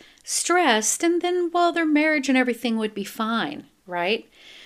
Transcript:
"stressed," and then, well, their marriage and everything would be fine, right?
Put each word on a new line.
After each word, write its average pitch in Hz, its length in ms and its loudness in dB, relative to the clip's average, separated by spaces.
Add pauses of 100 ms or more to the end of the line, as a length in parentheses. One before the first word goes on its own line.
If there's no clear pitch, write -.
(240)
"stressed," 294 800 0
and 339 200 2
then, 359 280 0
well, 349 220 2
their 339 120 0
marriage 302 440 2
and 262 80 4
everything 240 400 0
would 214 160 -4
be 202 100 -6
fine, 214 600 -4 (220)
right? 180 420 -4 (360)